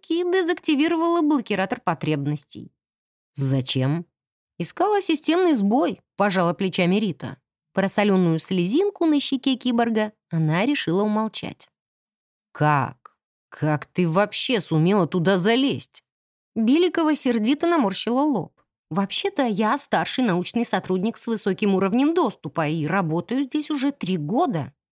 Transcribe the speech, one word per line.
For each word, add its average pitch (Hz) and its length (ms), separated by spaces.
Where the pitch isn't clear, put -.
и 330 120
дезактивировала 339 1000
блокиратор 226 580
потребностей". 151 920
"Зачем?" 135 720
"Искала 392 440
системный 330 520
сбой", 214 460
пожала 180 380
плечами 185 420
Рита. 185 400
Про 190 160
солёную 185 500
слезинку 254 680
на 302 140
щеке 262 360
киборга 233 560
она 160 340
решила 202 380
умолчать. 214 640
"Как? - 640
Как 151 380
ты 180 220
вообще 208 520
сумела 170 460
туда 185 300
залезть?" 226 680
Беликова 311 600
сердито 247 520
наморщила 254 560
лоб. 285 380
"Вообще-то 247 560
я 220 320
старший 190 460
научный 190 400
сотрудник 190 540
с - 80
высоким 202 480
уровнем 226 400
доступа 190 520
и 156 200
работаю 175 580
здесь 294 260
уже 285 220
три 185 240
года". 170 560